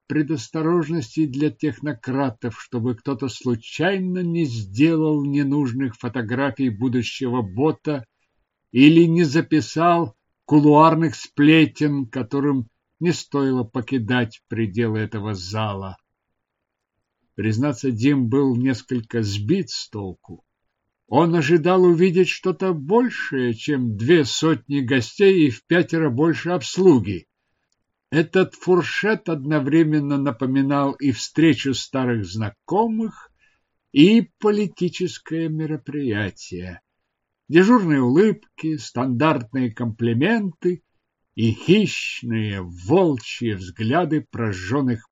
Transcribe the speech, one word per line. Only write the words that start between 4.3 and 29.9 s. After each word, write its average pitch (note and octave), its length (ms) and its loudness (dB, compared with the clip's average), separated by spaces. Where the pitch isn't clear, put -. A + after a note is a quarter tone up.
сделал D3 800 0
ненужных C#3 720 -2
фотографий B2 760 -4
будущего A#2+ 720 -4
бота C#3 640 -4
или D#3+ 340 8
не E3 180 2
записал D#3 920 0
кулуарных D3+ 720 6
сплетен, D3 920 2
которым C3+ 600 -4
не E3 140 0
стоило C3+ 500 -2
покидать A#2+ 840 -4
пределы A2 500 -2
этого G#2+ 340 -6
зала. G2 640 -8
Признаться, A#2+ 540 -2
Дим B2 380 0
был C3+ 300 0
несколько A#2+ 640 -4
сбит G#2+ 460 -2
с - 180 -12
толку. F#2 560 -14
Он D#3+ 240 4
ожидал F3 500 4
увидеть F3 460 4
что-то F#3+ 440 -4
большее, C#3+ 800 -2
чем B2 420 -4
две C#3+ 280 4
сотни C#3+ 560 -2
гостей D3 640 2
и - 20 4
в - 160 -10
пятеро E3 460 0
больше D#3 400 0
обслуги. B2+ 760 2
Этот E3+ 420 0
фуршет F#3 720 0
одновременно D3 920 0